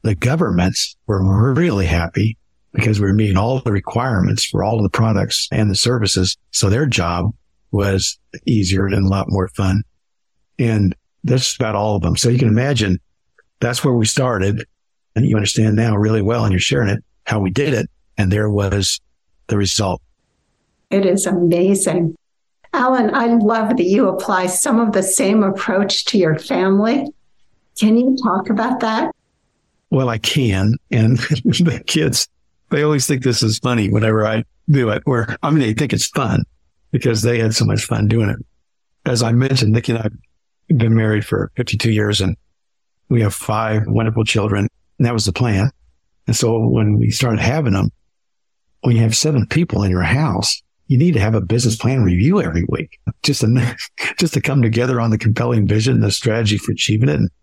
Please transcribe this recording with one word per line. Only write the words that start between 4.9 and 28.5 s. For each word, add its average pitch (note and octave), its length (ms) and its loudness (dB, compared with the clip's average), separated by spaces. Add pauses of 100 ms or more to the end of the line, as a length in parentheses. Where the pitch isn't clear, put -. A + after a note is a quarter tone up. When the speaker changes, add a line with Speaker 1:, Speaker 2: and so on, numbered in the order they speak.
Speaker 1:
products G#2+ 640 -2
and G#2+ 180 0
the F#2 40 0
services. G#2 600 0 (160)
So - 180 0
their C3+ 160 2
job F#2 440 -2 (420)
was G2 460 -2 (280)
easier G2 400 0
and G2 80 -2 (100)
a F#2+ 40 2
lot G2 200 0
more F#2 200 -2
fun. G2 340 0 (760)
And G#2+ 360 0 (300)
that's B2+ 320 -2
about A2 180 -2
all G#2 220 0
of E2+ 60 -2
them. E2+ 140 -2
So A#2+ 140 0
you B2 80 2
can A#2+ 100 2
imagine A#2 500 0 (600)
that's A#2+ 240 -4
where C3 80 2
we A2+ 140 2
started. G#2+ 580 -2 (520)
And A2+ 100 2
you A#2 100 2
understand G#2+ 380 0
now A2 220 0
really G#2+ 260 0
well, A2+ 220 0
and G2+ 80 0
you're F2+ 80 0
sharing B2+ 280 0
it, A2 140 -4 (220)
how A2 160 -2
we F#2+ 100 0
did C#3 240 0
it. - 160 -4 (260)
And G2 140 0
there G#2+ 180 0
was G2+ 520 -2 (480)
the G#2+ 80 -2
result. G2 440 -2 (880)
Speaker 2:
It G3 140 0
is F#3 220 0
amazing. F3 880 0 (580)
Alan, B3+ 400 0
I B3 140 0
love A3+ 500 2
that F3 80 2
you G3+ 240 2
apply F#3 380 -2
some A3 320 0
of A3 140 2
the G3 100 2
same G#3 400 2
approach G3 640 -2
to A3 120 0
your D#3 200 2
family. G3+ 680 0 (720)
Can G#3+ 180 4
you C4 260 2
talk F#3+ 280 -2